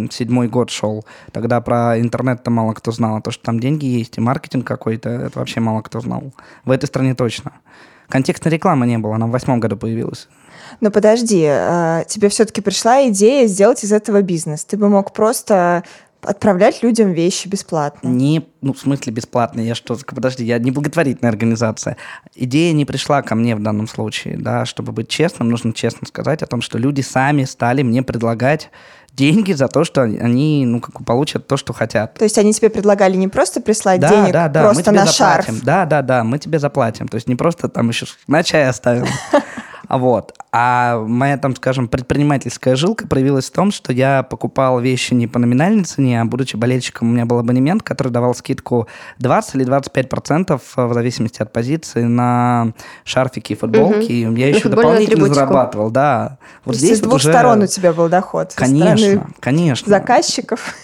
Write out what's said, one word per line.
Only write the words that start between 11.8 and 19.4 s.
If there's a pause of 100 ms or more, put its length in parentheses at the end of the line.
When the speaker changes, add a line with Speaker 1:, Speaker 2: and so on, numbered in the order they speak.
Speaker 2:
тебе
всё-таки
пришла
идея
сделать
из
этого
бизнес.
Ты
бы
мог
просто (400)
отправлять
людям
вещи
бесплатно.
Speaker 1:
Не, (120)
ну,
в
смысле
бесплатно?